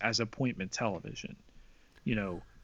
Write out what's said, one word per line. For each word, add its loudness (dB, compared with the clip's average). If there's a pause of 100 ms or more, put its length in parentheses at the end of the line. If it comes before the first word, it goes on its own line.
as 4
appointment 0
television. -2 (640)
You 2
know, 0 (220)